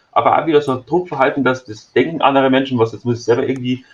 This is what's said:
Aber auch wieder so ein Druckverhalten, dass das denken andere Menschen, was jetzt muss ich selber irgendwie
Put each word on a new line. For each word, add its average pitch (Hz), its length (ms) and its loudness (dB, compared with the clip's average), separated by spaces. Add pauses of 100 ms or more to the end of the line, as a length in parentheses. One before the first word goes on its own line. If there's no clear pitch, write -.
(120)
Aber 120 300 2
auch 147 40 -6
wieder 151 160 2
so 135 120 -4
ein - 120 -8
Druckverhalten, 143 580 -2
dass 127 220 -2
das - 280 -18
denken 160 280 0
andere 135 280 4
Menschen, 131 300 0
was 113 140 2
jetzt 107 120 -12
muss 120 140 -2
ich - 60 -14
selber 127 220 0
irgendwie 127 460 -4